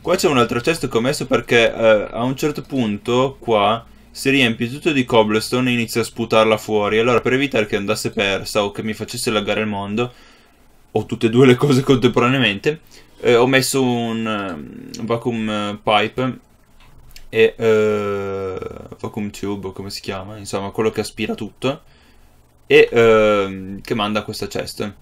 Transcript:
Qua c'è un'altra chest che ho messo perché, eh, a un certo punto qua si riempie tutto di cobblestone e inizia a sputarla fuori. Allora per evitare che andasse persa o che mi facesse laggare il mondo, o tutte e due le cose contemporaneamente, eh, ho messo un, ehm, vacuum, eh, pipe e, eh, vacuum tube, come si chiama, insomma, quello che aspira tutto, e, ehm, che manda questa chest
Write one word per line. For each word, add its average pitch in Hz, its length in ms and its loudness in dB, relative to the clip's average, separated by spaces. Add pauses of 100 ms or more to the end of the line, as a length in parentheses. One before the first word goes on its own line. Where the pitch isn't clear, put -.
Qua 170 160 0
c'è 185 120 2
un'altra 120 320 2
chest 160 280 -2
che - 80 -2
ho 110 40 2
messo 123 260 -4
perché, 117 460 2
eh, 107 380 4
a 117 140 -4
un 135 120 -4
certo 147 260 -4
punto 120 760 -2
qua 110 480 0 (240)
si - 200 -4
riempie 120 380 0
tutto 151 220 -4
di 135 140 0
cobblestone 117 680 2
e 120 40 0
inizia 117 260 -2
a 110 40 -2
sputarla 110 520 2
fuori. 104 420 0
Allora 117 220 2
per 123 140 0
evitare 131 320 0
che - 100 -4
andasse 104 340 -4
persa 98 540 -2
o 101 80 -4
che - 100 -10
mi 110 120 -4
facesse 120 360 -6
laggare 104 300 -2
il 110 60 -2
mondo, 104 460 -4 (800)
o 107 160 -4
tutte 113 200 -4
e 110 40 4
due 123 160 6
le 123 80 8
cose 131 280 2
contemporaneamente, 127 960 0 (460)
eh, 123 80 6
ho 120 140 6
messo 135 340 2
un, 117 420 -2
ehm, 98 800 -8
vacuum, 113 460 -4
eh, 104 320 -4
pipe 110 560 0 (920)
e, 110 300 2
eh, 101 1000 0 (420)
vacuum 104 300 -8
tube, 98 420 -8
come 98 180 -12
si - 100 -12
chiama, 101 360 -10
insomma, 98 340 -6
quello 110 220 0
che - 80 -6
aspira 107 340 -6
tutto, 127 480 -6 (840)
e, 151 220 8
ehm, 101 920 2
che - 140 -6
manda 107 280 -2
questa 104 240 -8
chest 104 560 -8